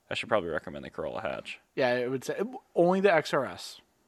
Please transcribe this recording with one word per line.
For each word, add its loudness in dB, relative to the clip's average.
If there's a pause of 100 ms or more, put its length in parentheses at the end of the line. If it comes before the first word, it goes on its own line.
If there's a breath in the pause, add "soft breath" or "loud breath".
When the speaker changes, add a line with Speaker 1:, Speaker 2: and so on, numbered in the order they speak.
(100)
Speaker 1:
I -2
should -6
probably 2
recommend -6
the -10
Corolla -6
hatch. -6 (160)
Speaker 2:
Yeah, 2
I -2
would -2
say, -6 (380)
only 6
the 6
X 2
R 2
S. -12 (280)